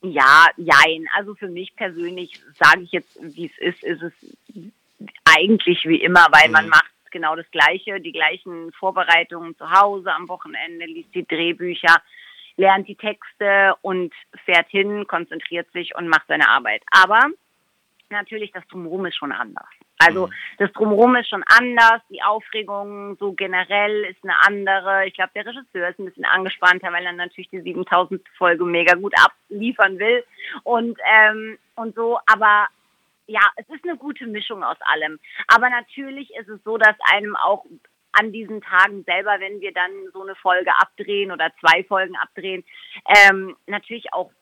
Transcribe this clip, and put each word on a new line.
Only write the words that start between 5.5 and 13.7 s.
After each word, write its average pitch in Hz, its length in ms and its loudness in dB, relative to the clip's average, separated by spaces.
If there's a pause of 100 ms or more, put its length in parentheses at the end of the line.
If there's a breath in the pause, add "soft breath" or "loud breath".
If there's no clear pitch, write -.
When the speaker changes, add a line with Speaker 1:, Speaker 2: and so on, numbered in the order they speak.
Speaker 1:
wie 160 160 0
immer, 175 300 6
weil 151 200 8
man 160 140 4
Speaker 2:
Mhm. 165 60 -2
Speaker 1:
macht 156 200 4 (200)
genau 160 240 -4
das 165 140 -16
Gleiche, 180 520 0
die 165 100 -16
gleichen 165 640 -6
Vorbereitungen 170 840 -2
zu 156 140 -10
Hause 196 420 2
am 170 140 -8
Wochenende, 170 580 -12
liest 165 300 -16
die - 100 -8
Drehbücher, 170 760 0 (560 loud breath)
lernt 190 300 2
die 196 80 -18
Texte 196 880 -2